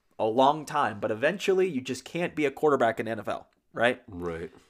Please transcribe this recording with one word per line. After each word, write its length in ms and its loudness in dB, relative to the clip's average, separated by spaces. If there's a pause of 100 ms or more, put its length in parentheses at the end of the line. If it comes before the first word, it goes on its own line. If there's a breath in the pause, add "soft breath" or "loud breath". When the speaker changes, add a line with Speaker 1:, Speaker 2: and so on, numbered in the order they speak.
(200)
Speaker 1:
a 60 0
long 400 4
time, 340 -2
but 120 -2
eventually 560 0
you 120 -2
just 240 -8
can't 320 -6
be 100 0
a 60 2
quarterback 480 2
in 60 -4
the 80 -4
N 60 -8
F 100 -10
L, 180 -6 (240)
right? 380 2
Speaker 2:
Right. 420 -8 (180)